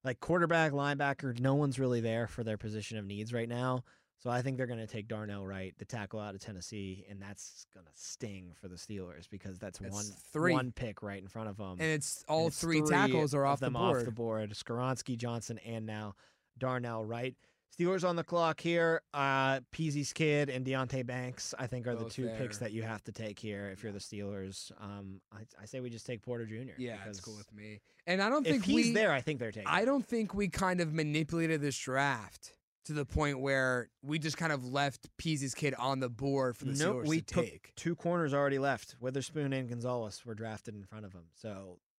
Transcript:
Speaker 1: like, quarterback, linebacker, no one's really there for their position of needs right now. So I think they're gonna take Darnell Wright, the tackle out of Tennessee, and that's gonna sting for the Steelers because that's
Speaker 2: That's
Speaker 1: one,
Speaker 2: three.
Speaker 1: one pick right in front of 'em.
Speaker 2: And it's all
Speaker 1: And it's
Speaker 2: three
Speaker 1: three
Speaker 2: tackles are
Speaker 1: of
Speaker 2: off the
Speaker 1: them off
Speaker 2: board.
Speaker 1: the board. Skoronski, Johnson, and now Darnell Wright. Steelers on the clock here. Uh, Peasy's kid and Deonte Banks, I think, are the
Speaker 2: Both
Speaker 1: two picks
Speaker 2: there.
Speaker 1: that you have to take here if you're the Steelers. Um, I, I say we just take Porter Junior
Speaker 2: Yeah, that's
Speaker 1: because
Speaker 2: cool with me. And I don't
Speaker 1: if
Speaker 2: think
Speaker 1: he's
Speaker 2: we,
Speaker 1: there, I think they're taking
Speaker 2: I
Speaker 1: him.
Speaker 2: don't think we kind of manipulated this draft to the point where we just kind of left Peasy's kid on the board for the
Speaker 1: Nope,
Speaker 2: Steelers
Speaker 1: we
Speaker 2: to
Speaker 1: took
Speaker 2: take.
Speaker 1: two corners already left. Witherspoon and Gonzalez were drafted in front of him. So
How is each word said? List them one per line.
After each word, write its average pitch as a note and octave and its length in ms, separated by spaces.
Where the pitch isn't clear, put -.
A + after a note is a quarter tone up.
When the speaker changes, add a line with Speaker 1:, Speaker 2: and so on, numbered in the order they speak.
Speaker 1:
like, B2+ 160
quarterback, E3 520
linebacker, C#3 680
no C3+ 160
one's C#3+ 240
really B2 220
there A2+ 260
for - 160
their A2 140
position G#2+ 400
of G#2 80
needs G#2+ 280
right A#2 140
now. B2 360
So - 120
I B2 140
think C3 140
they're C3 100
gonna A2+ 180
take G#2+ 220
Darnell G#2 400
Wright, F#2+ 320
the - 60
tackle G#2+ 340
out G#2 160
of F#2+ 60
Tennessee, G2 680
and G2+ 100
that's - 540
gonna F2+ 220
sting F#2+ 580
for F#2+ 140
the F2+ 80
Steelers F2 520
because F#2+ 300
that's F#2 220
Speaker 2:
That's F#2+ 120
Speaker 1:
one, G#2 140
Speaker 2:
three. E3+ 220
Speaker 1:
one B2+ 200
pick A2+ 280
right G2+ 180
in F#2+ 80
front A2 220
of G2+ 100
'em. F#2+ 200
Speaker 2:
And - 20
it's D#3 460
all D#3 140
Speaker 1:
And E3 80
it's - 120
Speaker 2:
three E3 200
Speaker 1:
three D3+ 80
Speaker 2:
tackles D3+ 440
are C#3 120
Speaker 1:
of C#3 80
Speaker 2:
off C3+ 80
the C3+ 60
Speaker 1:
them - 100
off A#2 180
Speaker 2:
board. A#2+ 100
Speaker 1:
the A#2+ 60
board. A2 400
Skoronski, B2 680
Johnson, A#2 480
and A2+ 220
now G#2+ 260
Darnell A#2+ 440
Wright. A#2 320
Steelers F3+ 320
on F3 80
the E3 80
clock E3 360
here. E3 420
Uh, C3+ 500
Peasy's D3 420
kid D3 360
and C3 180
Deonte C3 380
Banks, B2 520
I B2+ 80
think, A#2+ 220
are A#2+ 80
the A#2 80
Speaker 2:
Both A2+ 100
Speaker 1:
two B2+ 140
picks G#2+ 220
Speaker 2:
there. A#2 100
Speaker 1:
that G#2 60
you A2 80
have A2 220
to A2+ 80
take G#2+ 260
here G2+ 300
if F#2+ 120
you're A2 120
the G2+ 60
Steelers. G2 800
Um, G2 420
I, G#2+ 140
I G#2 60
say C3 140
we B2+ 100
just A2+ 160
take A#2 160
Porter A#2+ 240
Junior A2 320
Speaker 2:
Yeah, A#2+ 200
that's G2+ 200
Speaker 1:
because - 40
Speaker 2:
cool G#2+ 160
with G#2 160
me. G#2+ 260
And F#3 160
I G#3 80
don't C#4+ 160
Speaker 1:
if D#3+ 60
Speaker 2:
think G#3+ 140
Speaker 1:
he's - 220
Speaker 2:
we, A#3 60
Speaker 1:
there, G#3 200
I C3 80
think C#3+ 180
they're A2+ 140
taking A2 140
Speaker 2:
I E3 120
Speaker 1:
him. A3 80
Speaker 2:
don't C4+ 180
think A3 300
we G3+ 140
kind F#3 320
of D#3 120
manipulated D#3+ 680
this C#3+ 180
draft C3 720
to D#3 80
the D3 120
point C#3+ 340
where C3 500
we D3 180
just D3+ 180
kind E3 140
of C3 140
left C#3 420
Peasy's C#3 360
kid C#3+ 220
on C3 260
the B2+ 80
board C3 480
for C#3 80
the C3+ 80
Speaker 1:
Nope, E3 300
Speaker 2:
Steelers D3+ 40
Speaker 1:
we D#3+ 140
Speaker 2:
to - 140
Speaker 1:
took B2+ 100
Speaker 2:
take. - 300
Speaker 1:
two E3+ 200
corners E3+ 380
already C#3+ 260
left. C3+ 400
Witherspoon C3+ 540
and B2+ 160
Gonzalez A#2+ 560
were A2+ 100
drafted A2 400
in G2+ 80
front G#2+ 220
of F#2+ 80
him. E2+ 120
So G2 420